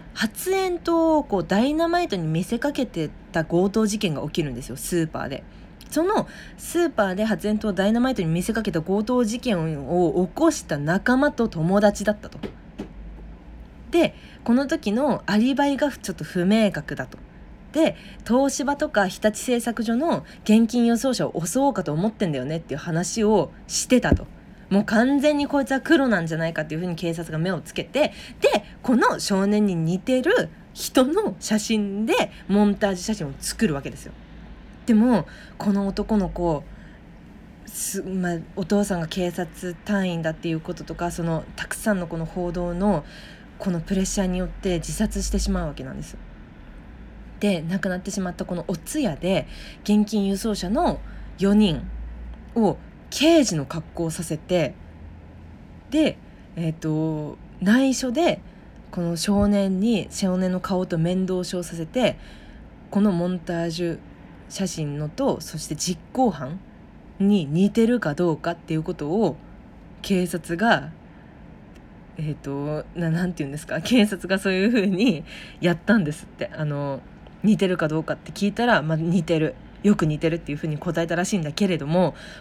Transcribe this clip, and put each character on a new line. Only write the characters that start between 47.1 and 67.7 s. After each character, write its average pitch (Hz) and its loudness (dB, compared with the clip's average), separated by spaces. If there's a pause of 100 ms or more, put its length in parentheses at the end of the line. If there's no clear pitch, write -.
で、 190 2
亡 165 -2
く 190 0
な 180 -2
っ - -8
て 202 -8
し 196 -4
ま 185 -4
っ - -12
た 180 -8
こ 180 -6
の 170 -6
お 190 -2
通 - -4
夜 180 0
で、 175 0 (380)
現 208 4
金 208 0
輸 196 0
送 214 -2
車 180 -4
の 262 2 (380)
四 196 4
人 196 4 (680)
を 208 2 (380)
刑 320 8
事 190 0
の 139 -2
格 160 -8
好 170 -4
を 160 -2
さ 160 -6
せ 160 -4
て、 - 0 (1200)
で、 302 2 (380)
え 165 -2
っ 160 0
と、 156 -2 (240)
内 254 6
緒 254 -2
で 294 2 (480)
こ 180 -6
の 170 -2
少 202 2
年 196 2
に、 214 0
少 185 -2
年 185 0
の 185 -2
顔 185 -2
と 175 -2
面 185 0
同 185 -2
士 175 -6
を 180 -4
さ 170 -10
せ 165 -6
て、 214 0 (720)
こ 196 2
の 208 6
モ 175 0
ン 180 -2
タ 170 -4
ー 170 -2
ジ 165 -4
ュ 170 -4 (500)
写 - -4
真 147 -6
の 151 -4
と、 233 -2
そ - -10
し - -10
て 156 -6
実 - -4 (100)
行 247 2
犯 156 -8 (600)
に 196 4
似 170 2
て 226 4